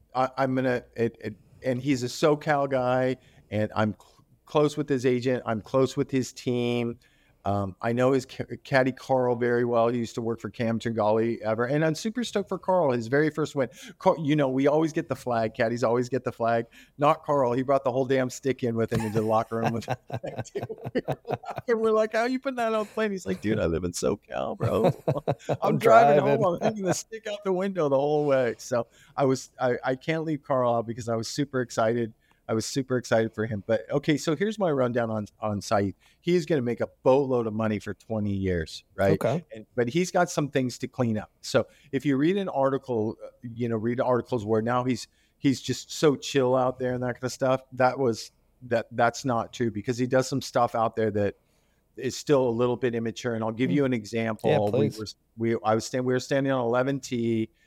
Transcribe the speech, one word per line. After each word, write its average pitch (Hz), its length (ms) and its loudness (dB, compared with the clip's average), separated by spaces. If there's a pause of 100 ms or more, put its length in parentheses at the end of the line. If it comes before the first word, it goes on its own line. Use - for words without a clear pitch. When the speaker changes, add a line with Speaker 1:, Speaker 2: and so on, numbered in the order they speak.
(140)
Speaker 1:
I, 127 240 0
I'm 135 160 0
gonna, 127 300 0 (120)
it, 117 240 -2
it, 107 140 -10 (280)
and 127 200 -2
he's 131 200 0
a 123 40 -4
SoCal 147 640 0
guy, 127 460 2 (340)
and 107 260 0
I'm 107 180 2
cl-, - 300 -20 (200)
close 151 320 0
with 147 120 -4
his 127 180 0
agent. 123 400 0
I'm 113 160 -2
close 131 340 0
with 139 140 -2
his 127 220 -2
team. 120 680 -2 (460)
Um, 98 360 -2
I 117 120 -2
know 127 200 4
his 131 140 0
ca-, - 180 -10 (200)
caddy 131 280 2
Carl 127 440 0
very 120 280 2
well. 117 240 4
He 123 100 0
used 117 180 -4
to 120 60 -4
work 113 180 -4
for 107 100 -8
Cam 117 280 -2
Tringali 110 600 0
ever, 110 240 0
and 147 200 0
I'm 160 100 2
super 220 300 -6
stoked 196 240 -4
for 185 100 -6
Carl. 175 340 2
His 117 160 -2
very 147 220 2
first 151 260 -4
win, 131 120 0 (300)
Carl, 185 260 2
you 147 120 2
know, 143 120 2
we 135 200 2
always 156 240 2
get 160 160 -4
the - 80 -2
flag. 113 380 -2
Caddies 117 280 0
always 120 260 2
get 127 160 -2
the 120 80 -4
flag. 117 340 0 (320)
Not 151 260 2
Carl. 135 280 2
He 131 100 0
brought 135 220 2
the 131 80 2
whole 131 120 2
damn 127 260 0
stick - 320 -4
in 117 140 -2
with 113 160 0
him 113 80 0
into 110 200 -2
the 107 60 -2
locker 113 320 2
room. 117 140 0
With 113 160 -6 (340)
<laughs> - 1500 -8
and 226 120 0
we're 220 100 2
like, 220 220 2
"How 220 80 0
are 233 80 0
you 262 100 -2
putting 262 180 -6
that 226 180 -2
on 220 60 0
the 208 60 -4
plane?" 220 240 -2
He's 190 160 -6
like, 190 140 -4
"Dude, 208 180 0
I 90 80 0
live 82 180 0
in 87 80 -2
SoCal, - 640 -4
bro." 139 360 2 (340)
Speaker 2:
<laughs> - 0 - (220)
Speaker 1:
I'm 156 140 0
Speaker 2:
I'm - 160 0
Speaker 1:
driving 143 400 8
Speaker 2:
driving. 143 240 2
Speaker 1:
home. - 20 2
I'm 175 160 0
hanging 214 240 -2
the 175 100 2
stick - 320 -10
out 208 180 -6
the 190 80 0
window 180 360 0
the 139 100 4
whole 147 260 2
way. 131 340 2
So - 280 -2 (300)
I 139 80 2
was, 131 260 0 (100)
I, 127 240 2
I 131 120 0
can't 160 280 -4
leave 156 180 -4
Carl 127 320 2
out 117 120 0
because 117 220 -8
I 117 80 0
was 113 120 -6
super 139 320 -2
excited. 117 520 0 (360)
I 113 60 0
was 110 120 -2
super 131 300 -2
excited 113 360 2
for 110 140 -2
him. 107 200 -6
But, 110 240 2
okay, 147 260 2
so 156 180 0
here's 208 240 -2
my 185 120 0
rundown 123 400 0
on, 107 160 -4 (140)
on 104 200 -2
Saeed. 101 340 0 (260)
He's 175 240 2
gonna 151 180 0
make 117 180 -2
a 107 80 -2 (160)
boatload 131 420 4
of 107 80 -4
money 107 240 0
for 98 160 -8
twenty 104 380 -4
years, 92 520 -2 (120)
right? 98 160 4
Speaker 2:
Okay. 120 320 0 (100)
Speaker 1:
And, 110 100 -16 (120)
but 120 120 2
he's 175 220 0
got 175 180 2
some 147 200 -2
things 127 300 -2
to 127 100 -8
clean 117 280 -2
up. 95 140 -8 (100)
So - 260 0 (260)
if 131 120 -2
you 139 120 2
read 165 200 2
an 190 120 -4
article, 127 760 -2
uh, 95 40 -20 (140)
you 117 260 -6
know, 113 80 -2
read 117 240 -2
articles 123 440 0
where 110 160 2
now 123 240 0
he's, 127 220 -2 (320)
he's 135 240 0
just - 300 -8
so 147 240 4
chill 131 400 2
out 127 220 0
there 127 160 -2
and 123 100 -4
that 123 100 -4
kind - 100 -12
of 123 80 -4
stuff, 131 300 -2 (120)
that 127 240 2
was, 120 340 -2 (300)
that, 117 300 -2
that's 117 320 0
not 117 280 0
true 117 180 -2
because 107 260 -4
he 123 100 0
does 131 220 2
some 135 140 -4
stuff 120 320 0
out 113 220 0
there 110 160 2
that 101 240 0 (600)
is 120 200 -6
still 135 320 2
a - 20 2
little 120 260 2
bit 120 180 -2
immature. 117 400 -4
And 110 100 -4
I'll 113 80 -2
give 117 180 0
Speaker 2:
Hmm. 139 60 0
Speaker 1:
you 143 80 2
an 127 80 0
example. 113 580 -2
Speaker 2:
Yeah, 107 280 2
Speaker 1:
We - 100 2
Speaker 2:
please. 131 100 -8
Speaker 1:
were, 110 80 -8 (300)
we, 113 280 0
I 110 120 4
was 113 80 -2
stand-, 127 200 -4
we 127 80 0
were 127 80 2
standing 135 320 0
on 131 120 0
eleven 127 360 0
T, 117 500 -2 (160)